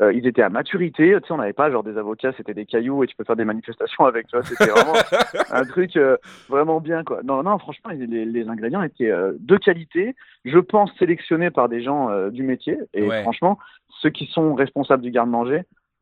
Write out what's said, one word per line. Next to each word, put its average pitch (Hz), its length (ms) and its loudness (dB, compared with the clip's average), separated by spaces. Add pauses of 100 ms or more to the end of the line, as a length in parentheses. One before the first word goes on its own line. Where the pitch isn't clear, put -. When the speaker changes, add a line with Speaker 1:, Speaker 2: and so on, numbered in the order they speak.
Speaker 1:
Euh, 104 120 6
ils 120 140 -2
étaient 120 160 4
à 98 80 2
maturité. 165 720 2
Tu - 60 -20
sais, 175 40 -6
on 156 60 -4
n'avait 104 160 -2
pas, 147 160 2
genre, 113 120 0
des 107 140 -10
avocats, 110 400 -4
c'était 107 180 -10
des 104 120 -10
cailloux 131 380 -2
et - 20 2
tu - 100 -8
peux 110 80 -10
faire 113 120 0
des 113 100 0
manifestations 113 580 -4
avec, 117 220 0
tu - 100 -6
vois. 120 80 0
C'était - 220 2
vraiment 214 260 4 (300)
Speaker 2:
<laughs> - 280 -4
Speaker 1:
un 127 140 0
truc, 143 320 -2
euh, 135 220 4 (320)
vraiment 160 300 0
bien, 160 240 -4
quoi. - 180 -6
Non, 135 200 -2
non, 196 160 0
franchement, - 320 -16
les, 131 160 -10
les, 113 200 -4
les 113 220 -4
ingrédients 117 340 -4
étaient, 127 280 -2
euh, 92 300 0
de 143 160 4
qualité, 180 580 0 (300)
je 139 140 2
pense 202 400 2
sélectionnés 170 520 0
par 123 200 2
des 117 120 -4
gens, 135 280 -2
euh, 98 200 -2
du 123 120 -6
métier. 131 340 -4 (160)
Et 104 160 0
Speaker 2:
Ouais. 110 140 -2
Speaker 1:
franchement, 165 360 0 (440)
ceux 151 80 2
qui 151 160 -6
sont 156 280 0
responsables 135 480 0
du 123 80 -6
garde-manger, 120 520 0 (400)